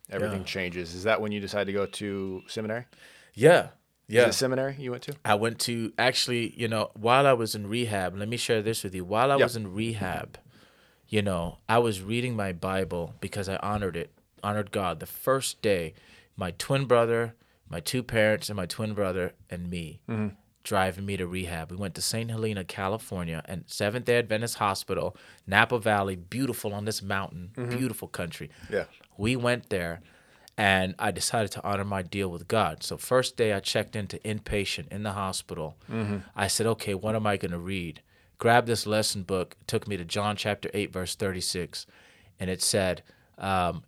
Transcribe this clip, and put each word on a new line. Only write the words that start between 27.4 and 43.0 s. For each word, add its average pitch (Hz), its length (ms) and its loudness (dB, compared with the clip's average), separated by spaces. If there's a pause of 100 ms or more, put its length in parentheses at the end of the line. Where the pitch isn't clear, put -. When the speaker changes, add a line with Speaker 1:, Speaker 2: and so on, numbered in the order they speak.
Speaker 1:
Mm-hmm. 120 200 -4
Speaker 2:
beautiful 123 320 -4
country. 80 420 -8 (200)
Speaker 1:
Yeah. 98 140 0 (320)
Speaker 2:
We 113 200 2
went 120 320 0
there, 85 320 -2 (580)
and 95 400 6
I 104 140 0
decided 98 400 0
to - 120 -8
honor 98 200 0
my 98 180 -2
deal 95 280 -2
with 85 180 -8
God. 92 340 2
So - 140 -6
first 127 400 2
day 110 160 4
I 98 80 0
checked - 340 -2
into 101 260 -6
inpatient 107 680 -4
in 101 160 -8
the 104 80 -2
hospital. 92 640 -6 (120)
Speaker 1:
Mm-hmm. 104 300 -2 (160)
Speaker 2:
I 101 140 2
said, 107 180 2
"Okay, 104 280 0
what 104 200 0
am 107 140 0
I 101 80 4
gonna 87 240 -4
read?" 87 400 -6 (380)
Grabbed 117 280 6
this 113 200 0
lesson 104 360 0
book, 90 340 -4 (100)
took - 220 -2
me 101 100 -2
to 87 60 -8
John 104 320 -2
chapter 104 380 -2
eight, 101 180 0
verse 92 220 -4
thirty-six, 92 720 -4 (540)
and 92 100 -4
it 92 120 -4
said, 92 400 2 (360)